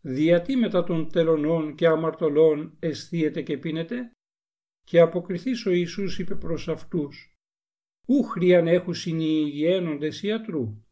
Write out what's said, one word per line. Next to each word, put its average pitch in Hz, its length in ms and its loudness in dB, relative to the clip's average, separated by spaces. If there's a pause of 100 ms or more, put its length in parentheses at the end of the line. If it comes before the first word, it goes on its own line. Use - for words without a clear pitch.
"Διατί 165 540 2
μετά 190 280 2
των 165 280 -2
τελωνών 160 640 0
και 175 120 2
αμαρτωλών 160 920 2
εσθίεται 160 640 -4
και 143 160 -6
πίνεται;" 165 540 -8 (720)
Και 170 140 4
αποκριθείς 175 680 0
ο 196 60 0
Ιησούς 180 480 -2
είπε 165 160 -2
προς 165 320 -4
αυτούς, 156 720 -8 (720)
"Ου 262 160 4
χρίαν 175 440 4
έχουσιν 170 520 0
οι 156 260 0
υγιαίνοντες 151 800 -4
ιατρού, 185 680 -6